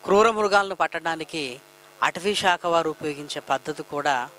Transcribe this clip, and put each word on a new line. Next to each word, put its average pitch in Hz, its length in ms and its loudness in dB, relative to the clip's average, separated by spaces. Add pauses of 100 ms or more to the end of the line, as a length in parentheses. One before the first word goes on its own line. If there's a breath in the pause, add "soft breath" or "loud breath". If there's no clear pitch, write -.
క్రూర 208 260 6
మృగాలను 202 440 2
పట్టడానికి 160 840 -4 (420)
అటవీ 175 320 0
శాఖ 180 320 2
వారు 165 240 2
ఉపయోగించే 147 500 -8
పద్ధతి 143 420 -4
కూడా 143 560 -2